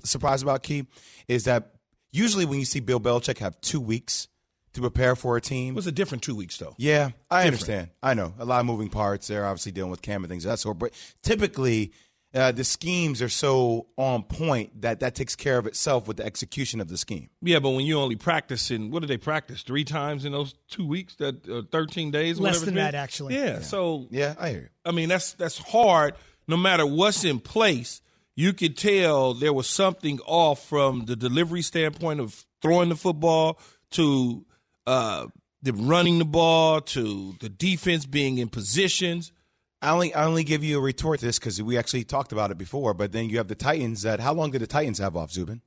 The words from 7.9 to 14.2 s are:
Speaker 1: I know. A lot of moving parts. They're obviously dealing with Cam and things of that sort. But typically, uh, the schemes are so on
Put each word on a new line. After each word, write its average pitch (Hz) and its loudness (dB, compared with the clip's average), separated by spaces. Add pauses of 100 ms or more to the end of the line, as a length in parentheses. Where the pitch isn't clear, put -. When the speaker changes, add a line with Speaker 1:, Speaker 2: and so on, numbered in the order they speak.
Speaker 1:
I 131 2
know. 92 0
A 120 -10
lot 123 4
of 120 0
moving 110 -2
parts. 101 -2
They're 104 -4
obviously 95 -6
dealing 92 -4
with 90 -10
Cam 101 -6
and 85 -10
things 87 -8
of 104 -2
that 113 -2
sort. 101 -6
But 117 -6 (300)
typically, 131 0 (440)
uh, 127 4
the 127 -4
schemes 165 -2
are 123 -2
so 123 2 (100)
on 127 0